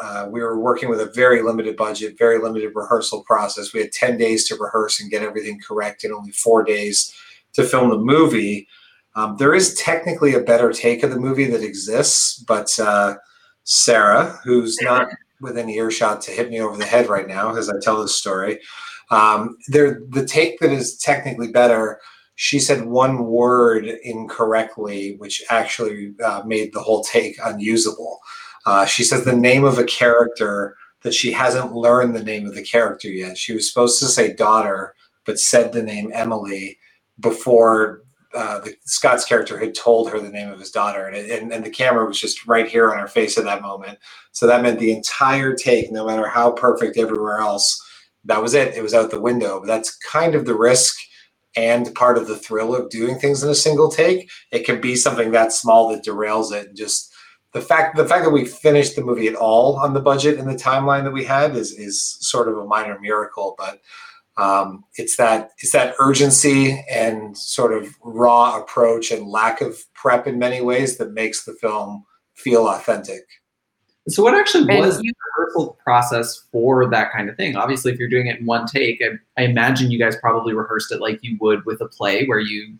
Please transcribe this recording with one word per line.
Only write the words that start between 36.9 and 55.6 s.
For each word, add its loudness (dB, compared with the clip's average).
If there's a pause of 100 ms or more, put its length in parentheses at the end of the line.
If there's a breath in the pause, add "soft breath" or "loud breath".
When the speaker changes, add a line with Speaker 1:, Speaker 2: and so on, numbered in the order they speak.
Speaker 1:
before, 2 (320)
uh, -6
the, -14 (120)
Scott's 0
character 0
had -6
told 2
her -6
the -10
name -12
of -16
his -18
daughter. -4
And, -10
and, -8
and -8
the -12
camera 0
was -6
just -6
right 4
here 4
on -4
her -8
face 0
at 2
that -4
moment. -14 (320 loud breath)
So 0
that 4
meant 0
the 2
entire 0
take, 0
no -6
matter -2
how 2
perfect 0
everywhere -2
else, -2 (460 loud breath)
that 0
was 0
it. 2
It -8
was -2
out 4
the -6
window. -2
But -14
that's -4
kind -2
of -2
the -2
risk 4 (640 soft breath)
and 0
part 4
of -2
the -8
thrill -4
of -4
doing -4
things 0
in 0
a 0
single 4
take. 0 (220 loud breath)
It -4
can -2
be -2
something 0
that 4
small 4